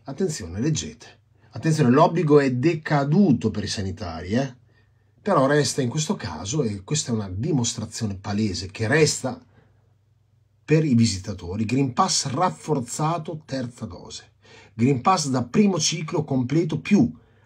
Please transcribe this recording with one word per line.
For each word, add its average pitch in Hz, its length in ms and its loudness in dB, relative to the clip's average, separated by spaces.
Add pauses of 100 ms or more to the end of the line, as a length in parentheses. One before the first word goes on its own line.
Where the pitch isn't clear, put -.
attenzione, 110 560 -6
leggete, - 600 -6 (300)
attenzione, 151 400 2
l'obbligo 156 500 6
è 135 120 2
decaduto 147 1000 2
per 98 140 -6
i 90 40 -6
sanitari, 90 680 -6
eh? 135 220 -2 (640)
Però 160 240 2
resta 147 340 0
in 127 80 0
questo 156 280 -2
caso, 95 460 -6
e 104 220 -4
questa - 260 -4
è 117 40 -2
una 104 160 -6
dimostrazione 113 880 -4
palese 101 540 -4
che - 160 -6
resta 135 560 0 (1200)
per 156 220 2
i 135 100 2
visitatori, 98 680 0
Green 123 300 -2
Pass - 320 0
rafforzato, 156 1200 -4
terza 123 400 -8
dose. - 460 -16 (420)
Green 123 260 2
Pass 175 280 2
da 120 160 0
primo 202 340 4
ciclo 160 460 -2
completo 147 560 -2
più 208 300 4 (360)